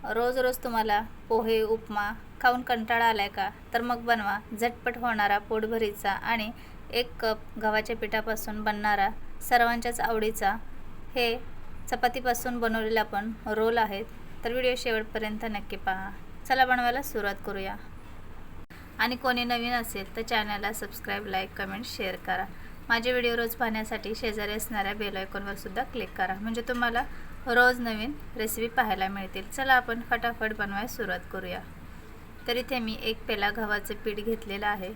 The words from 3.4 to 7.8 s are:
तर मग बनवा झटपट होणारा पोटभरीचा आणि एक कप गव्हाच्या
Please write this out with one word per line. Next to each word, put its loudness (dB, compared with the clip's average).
तर 4
मग 0
बनवा 2
झटपट -2
होणारा 4
पोटभरीचा 0
आणि 0
एक 0
कप 0
गव्हाच्या 2